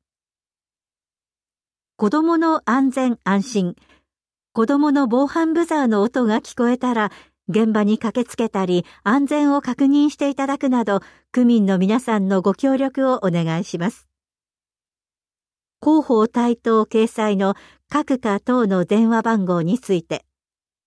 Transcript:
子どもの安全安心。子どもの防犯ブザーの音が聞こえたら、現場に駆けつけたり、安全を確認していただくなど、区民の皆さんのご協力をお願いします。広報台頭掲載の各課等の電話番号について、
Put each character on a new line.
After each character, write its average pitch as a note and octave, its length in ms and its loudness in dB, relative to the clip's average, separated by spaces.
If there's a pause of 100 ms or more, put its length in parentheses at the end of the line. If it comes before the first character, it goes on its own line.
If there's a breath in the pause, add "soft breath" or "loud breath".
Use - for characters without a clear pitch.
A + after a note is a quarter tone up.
(2000)
子 G#3 140 0
ど D4+ 100 2
も E4 160 2
の D#4+ 280 0
安 C4+ 260 0
全 B3+ 320 -2
安 G3 180 0
心。 F#3+ 340 -4 (760 soft breath)
子 A3+ 140 0
ど C#4+ 120 2
も D4 120 2
の C#4 160 2
防 B3+ 200 2
犯 D#4+ 260 -2
ブ E4 120 0
ザ D#4 180 -2
ー B3+ 40 0
の G#3+ 160 2
音 A#3+ 220 -2
が A3+ 160 0
聞 - 140 -20
こ A#3+ 140 0
え B3 80 0
た B3 160 -4
ら、 G#3+ 180 -2 (380 loud breath)
現 A3 220 0
場 G#3 120 0
に G#3+ 140 0
駆 A#3 260 -4
け - 80 -10
つ - 60 -10
け A3+ 120 -2
た F#3+ 160 -4
り、 F3 200 0 (180 loud breath)
安 C4+ 220 2
全 D4 300 0
を C#4+ 60 0
確 B3+ 240 -2
認 D4 240 4
し - 60 -6
て C#4+ 140 -2
い C4+ 60 -6
た C4+ 120 -4
だ C#4 100 -4
く C#4 120 -2
な B3 160 0
ど、 G3+ 160 0 (300 loud breath)
区 B3 120 2
民 A#3 220 4
の F#3+ 120 2
皆 G3+ 220 2
さ A3+ 180 -2
ん F#3+ 100 -2
の G3 140 0
ご G3 120 0
協 C4+ 240 0
力 C4+ 340 -2
を B3+ 120 0
お F#3 80 0
願 E3 280 -2
い F3 60 -6
し - 120 -8
ま F3 140 -2
す。 - 160 -20 (1800)
広 D4+ 240 4
報 A3+ 200 2
台 A#3+ 280 0
頭 A3 300 0
掲 A3 200 0
載 G#3+ 320 -2
の G3 180 0 (340 loud breath)
各 C#4+ 280 -2
課 G3+ 220 -2
等 B3 260 0
の F#3+ 200 0
電 A3+ 240 2
話 A3+ 120 0
番 A3+ 240 0
号 F3 160 0
に F3+ 160 0
つ - 160 -6
い E3+ 100 -2
て、 - 220 -10 (600)